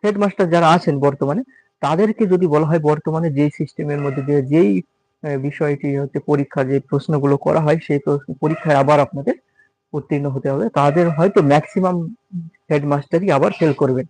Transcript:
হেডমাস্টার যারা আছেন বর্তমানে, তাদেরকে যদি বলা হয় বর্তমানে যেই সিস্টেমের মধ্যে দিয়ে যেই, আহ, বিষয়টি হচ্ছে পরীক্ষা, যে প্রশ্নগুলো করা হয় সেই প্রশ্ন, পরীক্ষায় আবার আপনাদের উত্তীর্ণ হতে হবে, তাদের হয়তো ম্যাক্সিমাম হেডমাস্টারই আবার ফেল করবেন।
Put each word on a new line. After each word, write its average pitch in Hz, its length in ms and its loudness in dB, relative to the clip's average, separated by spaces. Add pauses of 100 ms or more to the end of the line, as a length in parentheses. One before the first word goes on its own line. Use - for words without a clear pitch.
হেডমাস্টার 202 460 0
যারা 170 200 4
আছেন 170 280 2
বর্তমানে, 143 440 0 (380)
তাদেরকে 208 460 0
যদি 180 200 2
বলা 156 200 2
হয় 165 120 0
বর্তমানে 156 520 0
যেই 147 200 0
সিস্টেমের 147 500 -6
মধ্যে 143 220 -4
দিয়ে 143 200 2
যেই, 165 300 2 (500)
আহ, 147 140 -4
বিষয়টি 143 600 -4
হচ্ছে 139 220 -6
পরীক্ষা, 143 460 -2
যে 135 160 -2
প্রশ্নগুলো 143 560 0
করা 156 240 0
হয় 151 260 2
সেই 147 120 0
প্রশ্ন, 143 360 -4
পরীক্ষায় 151 480 0
আবার 147 180 4
আপনাদের 139 340 -2 (580)
উত্তীর্ণ 143 340 -4
হতে 139 240 -4
হবে, 156 180 -2
তাদের 147 420 2
হয়তো 175 320 2
ম্যাক্সিমাম 165 540 0 (760)
হেডমাস্টারই 147 600 -2
আবার 147 280 2
ফেল 160 140 2
করবেন। 131 380 -2